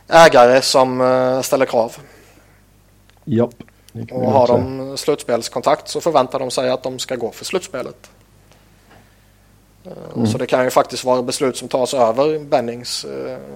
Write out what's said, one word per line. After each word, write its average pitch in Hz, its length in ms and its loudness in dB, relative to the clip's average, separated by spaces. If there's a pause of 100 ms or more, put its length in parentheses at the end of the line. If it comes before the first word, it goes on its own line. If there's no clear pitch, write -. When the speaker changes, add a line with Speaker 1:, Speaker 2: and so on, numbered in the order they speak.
Speaker 1:
ägare 131 540 8
som, 131 380 2
eh, 127 420 0
ställer 135 240 0
krav. 120 300 -2 (1300)
Speaker 2:
Japp. 117 300 0 (380)
Det 117 140 -12
kan 123 120 -14
Speaker 1:
Och 127 60 -4
Speaker 2:
man 127 80 0
Speaker 1:
har 127 140 4
Speaker 2:
säga. 120 120 4
Speaker 1:
de 131 380 -6
slutspelskontakt 135 920 -2
så 151 120 -8
förväntar 139 380 0
de 127 120 -6
sig 127 200 -2
att 127 120 -4
de 127 160 -10
ska - 180 -6
gå 120 140 -6
för - 140 -16
slutspelet. - 640 -8 (1700)
Eh, 185 80 -18 (240)
Speaker 2:
Mm. 120 100 0
Speaker 1:
så 110 120 -2
det 123 80 -4
kan 127 180 2
ju 127 60 0
faktiskt 131 340 -2
vara 127 180 0
beslut 127 340 -4
som 123 120 -12
tas 127 260 -2
över 135 440 0
Bennings, 123 680 -6
eh, 131 340 -10 (180)